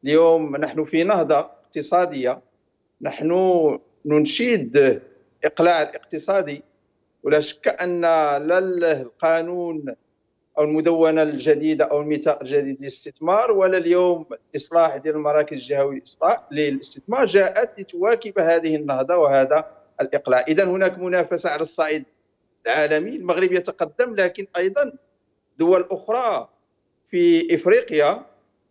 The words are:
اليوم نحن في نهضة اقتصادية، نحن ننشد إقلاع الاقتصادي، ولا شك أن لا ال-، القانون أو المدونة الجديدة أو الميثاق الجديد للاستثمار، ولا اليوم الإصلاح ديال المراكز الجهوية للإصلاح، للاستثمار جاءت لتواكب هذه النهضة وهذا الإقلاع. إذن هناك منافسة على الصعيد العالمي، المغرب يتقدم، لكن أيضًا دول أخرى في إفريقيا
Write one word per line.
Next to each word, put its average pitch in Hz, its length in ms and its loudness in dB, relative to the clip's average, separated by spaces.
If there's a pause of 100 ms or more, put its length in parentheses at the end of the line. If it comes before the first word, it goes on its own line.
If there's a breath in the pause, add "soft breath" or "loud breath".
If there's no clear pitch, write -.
اليوم 156 520 2
نحن 151 280 -4
في 165 200 -2
نهضة 165 340 2
اقتصادية، 147 1040 -4 (600)
نحن 151 280 -4 (760)
ننشد 147 960 2 (420)
إقلاع 165 380 2
الاقتصادي، 151 800 -4 (600)
ولا 147 180 4
شك - 280 -4 (140)
أن 175 180 -2
لا 160 580 2
ال-، 180 260 -2
القانون 165 1080 -2 (640)
أو 151 60 2
المدونة 160 580 4
الجديدة 151 640 2
أو 147 160 0
الميثاق 151 400 -2
الجديد 135 400 -2
للاستثمار، 170 720 -2
ولا 190 260 2
اليوم 175 480 0 (240)
الإصلاح 156 460 0
ديال 151 180 -4
المراكز 147 440 0
الجهوية 139 380 -2
للإصلاح، - 540 -2
للاستثمار 151 760 -2
جاءت 190 540 0
لتواكب 202 580 -2
هذه 165 380 2
النهضة 143 400 -2
وهذا 143 480 2 (360)
الإقلاع. 127 480 0
إذن 185 200 2
هناك 185 300 -2
منافسة 180 520 -2
على 151 120 -4
الصعيد 156 420 -4 (600)
العالمي، 151 500 0
المغرب 180 360 -2
يتقدم، 180 640 -4
لكن 196 320 -2 (100)
أيضًا 196 360 -2 (640)
دول 175 320 2
أخرى 208 580 -4 (600)
في 170 460 2
إفريقيا 165 720 2 (440)